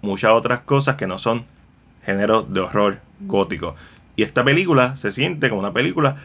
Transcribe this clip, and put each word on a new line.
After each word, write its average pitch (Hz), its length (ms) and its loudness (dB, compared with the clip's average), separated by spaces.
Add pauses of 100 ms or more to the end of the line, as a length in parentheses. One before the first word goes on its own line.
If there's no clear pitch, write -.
muchas 104 320 2
otras 120 280 2
cosas 139 360 0
que 101 100 -6
no 92 120 -6
son 117 260 -2 (600)
género 104 380 2
de 95 180 -4
horror 101 400 0 (200)
gótico. 98 560 -2 (400)
Y 110 80 2
esta - 180 -2
película 139 540 2
se 104 160 -4
siente 151 360 -2
como 104 120 -2
una 98 120 -4
película 135 520 0